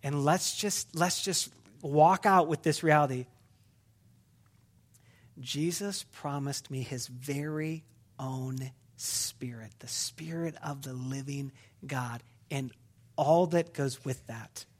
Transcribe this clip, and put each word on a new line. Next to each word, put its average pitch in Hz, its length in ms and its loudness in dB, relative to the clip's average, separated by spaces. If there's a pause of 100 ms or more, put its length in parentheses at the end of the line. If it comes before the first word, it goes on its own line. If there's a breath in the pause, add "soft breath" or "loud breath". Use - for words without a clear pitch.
and 139 220 -2
let's 165 320 2
just, - 380 -4
let's 170 280 2
just - 300 -2 (280)
walk 156 460 6
out 185 200 8
with 160 160 -2
this 156 200 2
reality. 147 440 4 (2250 soft breath)
Jesus 170 640 -2
promised 143 680 -6
me 131 120 -4
his 123 260 -8
very 151 760 -4 (320)
own 131 540 -6 (260)
Spirit, - 840 -6
the 127 80 -16
Spirit 165 760 -6
of 139 200 -8
the 135 100 -10
living 135 580 -6 (340 soft breath)
God, 123 380 -6 (260 soft breath)
and 135 220 -4 (460)
all 165 320 6
that 170 260 0
goes 135 300 -4
with 131 240 -6
that - 380 -14 (140)